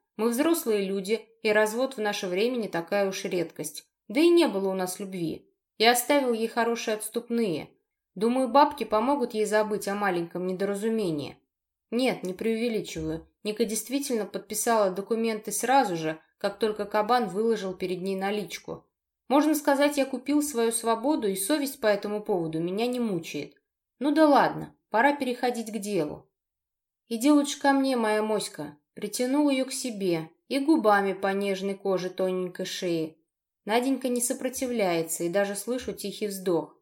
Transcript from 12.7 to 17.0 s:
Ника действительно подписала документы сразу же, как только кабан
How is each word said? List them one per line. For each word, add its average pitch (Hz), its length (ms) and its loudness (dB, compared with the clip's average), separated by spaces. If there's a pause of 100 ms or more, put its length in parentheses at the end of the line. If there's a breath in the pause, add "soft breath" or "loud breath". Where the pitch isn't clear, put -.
Ника 214 200 -2
действительно 226 600 -4
подписала 208 640 0
документы 214 600 -4
сразу 240 440 2
же, 156 240 -4 (160 soft breath)
как 202 220 -4
только 208 260 -2
кабан 214 440 2